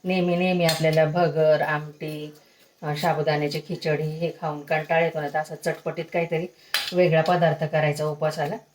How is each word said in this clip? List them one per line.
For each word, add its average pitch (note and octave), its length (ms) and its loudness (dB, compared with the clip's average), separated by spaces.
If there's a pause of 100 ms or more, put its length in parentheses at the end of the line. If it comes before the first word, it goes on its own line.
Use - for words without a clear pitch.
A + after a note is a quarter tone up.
नेहमी F3+ 320 2
नेहमी F3+ 300 2
आपल्याला D#3+ 400 4
भगर, D#3 560 2
आमटी, D3+ 720 -6 (480)
अ, D3+ 200 -4
साबुदाण्याची D3+ 640 0
खिचडी D#3 360 -2
हे D#3+ 280 -2 (100)
खाऊन D3+ 240 -6
कंटाळा D#3+ 400 0
येतो D#3+ 160 -4
ना, D3 60 -4
तर D#3 120 -2
असं D#3 160 -6
चटपटीत D#3 580 -6
काहीतरी E3+ 340 -2 (460)
वेगळा E3 280 4
पदार्थ D#3+ 500 2
करायचा D3+ 340 0
उपवासाला D3+ 500 -2 (200)